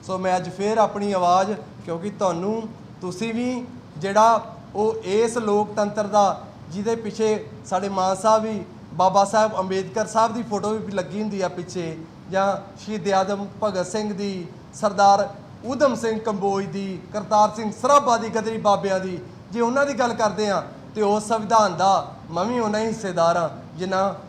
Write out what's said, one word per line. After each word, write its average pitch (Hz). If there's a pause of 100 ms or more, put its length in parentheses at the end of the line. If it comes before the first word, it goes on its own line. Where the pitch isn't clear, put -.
ਸੋ 185
ਮੈਂ 185
ਅੱਜ 180
ਫੇਰ 208
ਆਪਣੀ 202
ਆਵਾਜ਼, 185 (320)
ਕਿਉਂਕਿ 170
ਤੁਹਾਨੂੰ, 202 (320)
ਤੁਸੀਂ 220
ਵੀ 247 (320)
ਜਿਹੜਾ 214 (180)
ਉਹ 214 (100)
ਇਸ 226
ਲੋਕਤੰਤਰ 208
ਦਾ 196 (260)
ਜਿਹਦੇ 208
ਪਿੱਛੇ 214 (200)
ਸਾਡੇ 190
ਮਾਨ 190
ਸਾਹਿਬ 220
ਵੀ, 214 (280)
ਬਾਬਾ 185
ਸਾਹਿਬ 214
ਅੰਬੇਦਕਰ 190
ਸਾਹਿਬ 220
ਦੀ 240
ਫੋਟੋ 202
ਵੀ 202
ਲੱਗੀ 185
ਹੁੰਦੀ 202
ਆ 180
ਪਿੱਛੇ, 170 (320)
ਜਾਂ 190
ਸ਼ਹੀਦ 208
ਆਜ਼ਮ 196 (160)
ਭਗਤ 185
ਸਿੰਘ 214
ਦੀ, 190 (280)
ਸਰਦਾਰ 202 (380)
ਊਧਮ 262
ਸਿੰਘ 220
ਕੰਬੋਜ 196
ਦੀ, 190 (120)
ਕਰਤਾਰ 208
ਸਿੰਘ 214 (100)
ਸਰਾਭਾ 262
ਦੀ, 220
ਗਦਰੀ 220
ਬਾਬਿਆਂ 190
ਦੀ, 185 (320)
ਜੇ 220
ਉਹਨਾਂ 262
ਦੀ 277
ਗੱਲ 233
ਕਰਦੇ 208
ਆ 170 (300)
ਤੇ 214
ਉਸ 208
ਸੰਵਿਧਾਨ 214
ਦਾ 180 (160)
ਮੈਂ 170
ਵੀ 247
ਉਹਨਾਂ 214
ਹੀ 226
ਹਿੱਸੇਦਾਰ 170
ਆ 165 (240)
ਜਿੰਨਾ 190 (140)